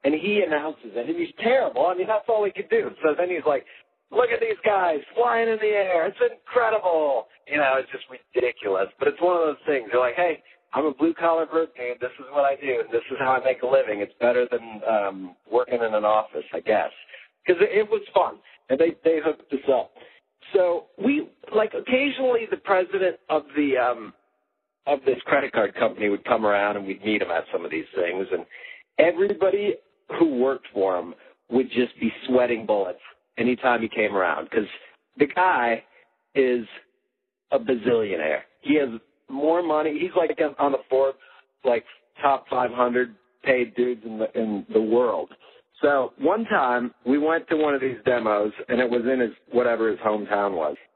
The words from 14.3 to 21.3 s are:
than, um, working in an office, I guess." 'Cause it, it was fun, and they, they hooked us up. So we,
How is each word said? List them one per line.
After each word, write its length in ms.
than, 420
um, 480
working 320
in 140
an 100
office, 480
I 60
guess." 320
'Cause 120
it, 120
it 180
was 120
fun, 240
and 80
they, 260
they 220
hooked 280
us 200
up. 180
So 320
we, 280